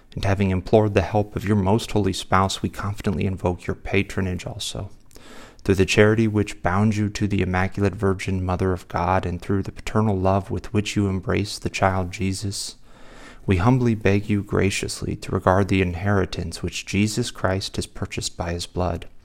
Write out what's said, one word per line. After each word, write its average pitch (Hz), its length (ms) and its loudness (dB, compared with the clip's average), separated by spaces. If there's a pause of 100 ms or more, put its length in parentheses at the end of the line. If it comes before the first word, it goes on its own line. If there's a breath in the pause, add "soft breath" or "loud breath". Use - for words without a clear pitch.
(140 loud breath)
and 98 100 -4
having 98 260 2
implored 104 440 2
the 98 80 4
help 104 320 -2
of - 100 -6
your 107 120 2
most 104 340 2
holy 101 220 2
spouse, - 500 0
we 98 60 -2
confidently 98 580 -2
invoke 92 400 -2
your 101 80 -4
patronage 95 720 -4
also. 104 440 -8 (720 loud breath)
Through 98 100 4
the 92 100 4
charity 107 440 6
which 104 340 -2
bound 101 320 2
you 104 140 0
to 104 180 -2
the 95 160 0
Immaculate 95 540 0
Virgin 98 480 0
Mother 92 280 0
of 87 140 -6
God, 92 400 0
and 87 160 -4
through 98 220 0
the - 80 -8
paternal 107 440 0
love 95 320 2
with 92 240 -6
which 104 220 0
you 101 140 2
embrace 95 500 -2
the - 100 -6
child 95 440 0
Jesus, 95 640 -6 (680 loud breath)
we 98 120 4
humbly 120 400 4
beg 101 340 2
you 101 140 2
graciously - 720 -2
to - 160 -8
regard 98 340 4
the 95 160 2
inheritance 90 800 -2
which - 240 -8
Jesus 107 460 0
Christ 98 420 -4
has - 120 -4
purchased - 500 -8
by 85 160 -6
his 87 140 -6
blood, 90 420 -4 (160 loud breath)